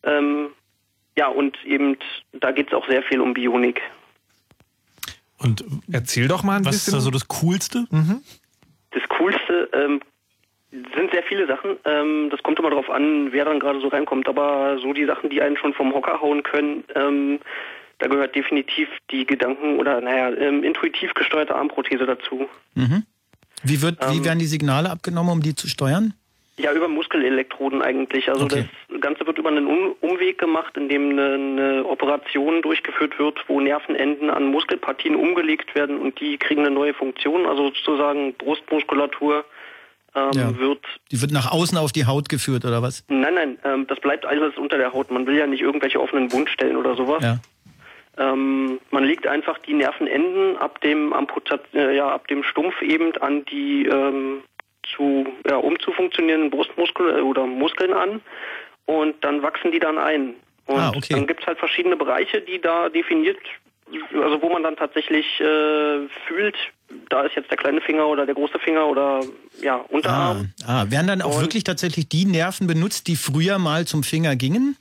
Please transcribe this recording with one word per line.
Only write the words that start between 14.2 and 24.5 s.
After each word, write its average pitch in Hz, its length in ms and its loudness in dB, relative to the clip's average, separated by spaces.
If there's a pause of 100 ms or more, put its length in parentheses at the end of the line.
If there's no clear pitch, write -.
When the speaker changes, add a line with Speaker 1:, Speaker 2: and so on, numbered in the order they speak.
Speaker 1:
Aber 139 540 2
so 131 100 -2
die 143 140 0
Sachen, 147 240 -2
die 139 100 0
einen 143 160 2
schon 143 180 0
vom 135 200 0
Hocker 156 260 0
hauen 147 220 2
können, 147 420 -2 (100)
ähm, 143 440 2 (600)
da - 80 0
gehört 135 280 2
definitiv 143 540 0 (220)
die 135 160 -2
Gedanken- 139 520 0
oder, 135 220 2
naja, 127 360 0
ähm, 143 260 2
intuitiv 165 520 -2
gesteuerte 151 400 0
Armprothese 131 520 -2
dazu. 131 420 -4 (260)
Speaker 4:
Mhm. 131 300 2 (580)
Wie 143 200 2
wird, 165 160 0 (120)
wie 151 80 2
Speaker 1:
Ähm, 160 60 -2
Speaker 4:
werden 165 160 2
die 165 60 2
Signale 151 440 0